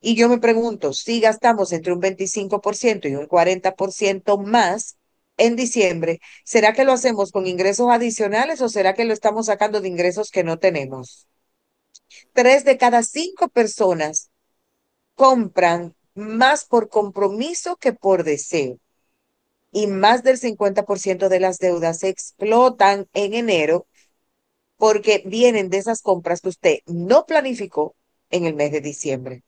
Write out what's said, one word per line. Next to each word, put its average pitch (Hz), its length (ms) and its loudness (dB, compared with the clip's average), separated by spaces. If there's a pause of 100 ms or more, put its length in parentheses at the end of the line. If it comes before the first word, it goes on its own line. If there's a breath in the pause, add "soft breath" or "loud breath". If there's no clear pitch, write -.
Y 226 120 0
yo 233 140 4
me 240 100 2
pregunto, 226 540 0
si 233 260 -4
gastamos 220 540 2
entre 170 200 -2
un 175 60 -4
veinticinco 196 600 -4
por 208 140 -4
ciento 214 320 -2
y 139 80 -4
un 143 120 -8
cuarenta 185 480 0
por 190 160 -4
ciento 196 480 -2
más 208 580 0 (400)
en 233 180 4
diciembre, 180 680 -2 (220 loud breath)
¿será 214 300 2
que 262 120 2
lo 262 80 4
hacemos 233 380 -2
con 190 140 -2
ingresos 190 460 0
adicionales 233 720 0
o 240 80 -2
será 196 260 0
que 233 100 -2
lo 226 80 -2
estamos 214 340 -2
sacando 208 340 -2
de 190 80 -6
ingresos 180 420 -2
que 185 120 -2
no 165 140 -4
tenemos? 139 720 -4 (1040 soft breath)
Tres 254 320 4
de 262 120 4
cada 240 260 4
cinco 349 460 -6
personas 180 840 -2 (840)
compran 180 800 2 (220)
más 226 500 0
por 226 240 0
compromiso 214 880 -4
que 240 160 -2
por 190 300 0
deseo. 143 560 -4 (920)
Y 208 160 -2
más 208 360 2
del 262 160 4
cincuenta 208 440 -2
por 202 160 -4
ciento 190 300 -2
de 185 100 2
las 185 200 -2
deudas 165 400 -2
se 190 100 -4
explotan 202 1040 0
en 202 220 -4
enero 175 520 0 (880)
porque 214 500 2
vienen 220 420 2
de 185 80 -2
esas 220 240 -4
compras 175 400 -2
que 190 80 -6
usted 170 380 0
no 185 400 2
planificó 247 680 -4 (360)
en 175 140 -2
el 160 100 -2
mes 147 160 -2
de 151 100 -4
diciembre. 131 680 -8